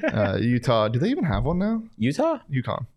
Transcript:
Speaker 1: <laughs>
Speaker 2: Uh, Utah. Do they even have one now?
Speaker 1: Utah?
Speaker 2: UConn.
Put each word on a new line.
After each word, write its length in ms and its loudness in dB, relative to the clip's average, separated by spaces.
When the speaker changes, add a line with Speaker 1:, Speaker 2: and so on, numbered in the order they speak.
Speaker 1:
<laughs> 100 -2
Speaker 2:
Uh, 260 2
Utah. 480 2
Do 100 0
they 100 0
even 160 0
have 200 0
one 140 0
now? 240 0
Speaker 1:
Utah? 400 0
Speaker 2:
UConn. 360 -2